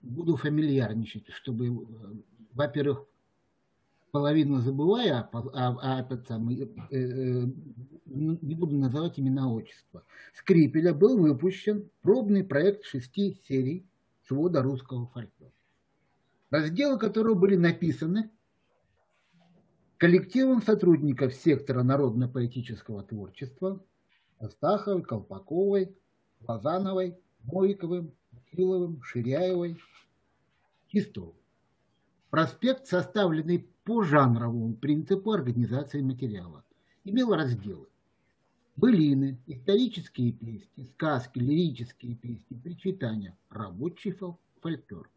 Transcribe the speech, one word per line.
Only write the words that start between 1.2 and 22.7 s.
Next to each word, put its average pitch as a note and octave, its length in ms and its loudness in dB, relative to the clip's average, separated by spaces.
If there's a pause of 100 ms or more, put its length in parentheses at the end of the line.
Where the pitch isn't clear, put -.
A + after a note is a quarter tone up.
чтобы, B2 360 -6
э, A#2+ 40 -2 (800)
во-первых, C#3+ 520 -2 (1080)
половину C#3+ 480 2
забываю, D3 580 2
а G#2+ 60 -4
по-, A#2 280 -10
а, B2+ 300 0
а C3 180 -2
этот B2+ 280 -8
самый, A#2 340 -4
э, C3 40 -6 (240)
э, B2+ 560 -2 (600)
не D#3 480 -4
буду E3 220 -2
называть C#3 420 -2
имена, C3 340 0
отчества, - 520 -12 (300)
Скрипеля D#3+ 600 4
был G#3+ 240 6
выпущен F#3+ 720 2 (100)
пробный G3+ 440 4
проект F#3+ 400 2
шести G3 640 -6
серий C3+ 360 -2 (420)
свода D3+ 360 0
русского B2 460 -4
фольклора, - 440 -18 (960)
разделы F3 480 0
которого A3 360 2
были G3 220 6
написаны E3+ 720 0 (1700)
коллективом A3+ 640 4
сотрудников D3 720 4
сектора C3 480 2
народно-поэтического A#2+ 1200 -2